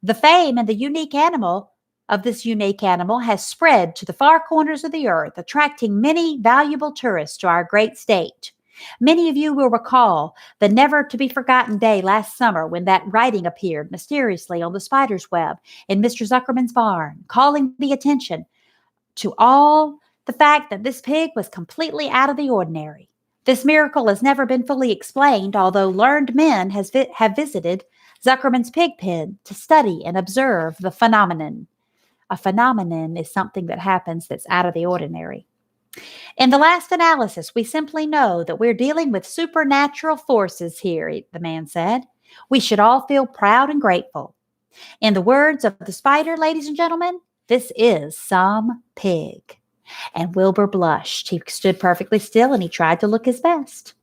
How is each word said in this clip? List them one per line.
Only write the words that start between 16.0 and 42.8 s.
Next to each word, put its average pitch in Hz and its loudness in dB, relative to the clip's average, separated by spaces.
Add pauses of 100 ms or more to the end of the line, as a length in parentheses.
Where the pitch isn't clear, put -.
Mister 240 -2
Zuckerman's 247 -2
barn, 175 -2
calling 269 2
the 277 -2
attention 269 -2 (680)
to - -8
all 294 4 (260)
the - -8
fact 294 4
that 196 -10
this 254 -6
pig 311 -2
was 208 -4
completely 294 -8
out 262 2
of 285 0
the 285 -4
ordinary. 165 -4 (360)
This 254 2
miracle 302 4
has 202 0
never 269 2
been 254 -2
fully 262 -2
explained, 208 0
although 190 2
learned 254 2
men 247 2
has 196 -6
vi-, 262 -2
have 220 0
visited 190 -4 (420)
Zuckerman's 254 0
pig 339 0
pen 175 -6
to - -20
study 226 2
and 170 -6
observe 190 -2
the 180 -4
phenomenon. 175 0 (600)
A 190 -6
phenomenon 190 -2
is 165 -10
something 190 -6
that 170 -8
happens 175 -4
that's - -12
out 180 0
of 175 -2
the 170 -4
ordinary. 165 -6 (920)
In 262 4
the 262 4
last 330 2
analysis, 320 0
we 240 -2
simply 311 -6
know 247 0
that 165 -8
we're 233 2
dealing 285 -2
with 196 -4
supernatural 302 -2
forces 180 -2
here, 160 -6 (100)
the 170 -16
man 160 -10
said. 196 -4 (460)
We 262 2
should 208 0
all 226 6